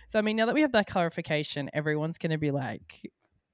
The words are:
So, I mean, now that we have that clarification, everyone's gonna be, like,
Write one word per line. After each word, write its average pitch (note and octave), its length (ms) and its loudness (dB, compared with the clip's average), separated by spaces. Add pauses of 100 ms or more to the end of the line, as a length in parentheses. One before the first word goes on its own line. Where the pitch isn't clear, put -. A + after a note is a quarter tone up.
So, A3 120 0
I - 20 4
mean, G#3+ 140 0
now A3+ 100 2
that A#3+ 80 2
we D4+ 80 4
have C4+ 120 2
that G#3 140 4
clarification, D#3+ 840 -2
everyone's D3+ 440 -2
gonna D#3+ 200 -2
be, D3+ 140 0
like, B2+ 580 -6 (440)